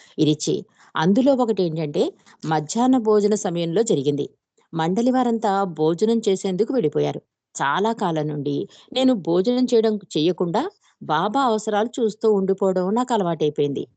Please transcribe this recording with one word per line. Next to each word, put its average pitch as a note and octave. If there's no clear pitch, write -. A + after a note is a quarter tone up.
ఇరిచి. D3+
అందులో A#3+
ఒకటి A3+
ఏంటంటే E3
మధ్యాహ్న G#3+
భోజన G#3+
సమయంలో E3+
జరిగింది. C#3+
మండలి F#3
వారంతా A3+
భోజనం F3
చేసేందుకు F#3+
వెళ్ళిపోయారు. D3
చాలా E3+
కాలం E3+
నుండి C#3+
నేను B3+
భోజనం F#3+
చేయడం, A3
చేయకుండా F3+
బాబా F3+
అవసరాలు A3
చూస్తూ A3
ఉండిపోవడం F#3+
నాకు B3
అలవాటైపోయింది. D3+